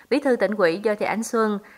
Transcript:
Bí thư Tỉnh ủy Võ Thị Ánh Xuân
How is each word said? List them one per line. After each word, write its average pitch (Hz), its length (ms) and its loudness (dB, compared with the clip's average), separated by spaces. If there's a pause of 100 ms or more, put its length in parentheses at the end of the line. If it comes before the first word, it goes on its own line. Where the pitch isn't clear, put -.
Bí 277 100 2
thư 269 160 2
Tỉnh 208 200 0
ủy 185 300 2
Võ 214 100 0
Thị 208 100 -4
Ánh 220 180 -4
Xuân 214 360 0 (180)